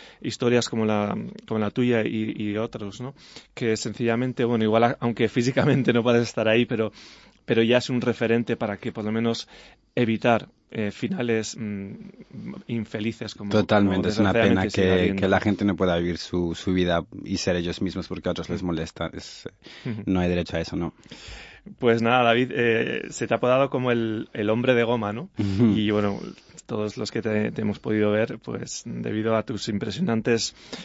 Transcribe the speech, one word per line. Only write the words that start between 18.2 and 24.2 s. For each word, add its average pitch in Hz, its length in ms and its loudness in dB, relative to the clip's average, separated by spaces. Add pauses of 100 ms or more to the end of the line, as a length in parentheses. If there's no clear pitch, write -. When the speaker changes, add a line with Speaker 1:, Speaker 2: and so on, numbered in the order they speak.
Speaker 2:
a 87 40 -2
otros 82 160 -8
les 85 100 -4
Speaker 1:
Ujú. 90 80 -4
Speaker 2:
molesta. 82 440 -4
Es, - 380 -14 (340)
Speaker 1:
Ujú. 110 220 -8
Speaker 2:
no 95 140 2
hay 90 100 2
derecho 87 280 -2
a - 40 0
eso, 85 140 -8
¿no? 82 180 -4 (840)
Speaker 1:
Pues 117 240 2
nada, 123 180 4
David, 120 320 4
eh, 120 560 0
se - 160 -6
te 123 80 0
ha 117 40 0
apodado 131 340 2
como 127 200 -2
el, 113 420 -2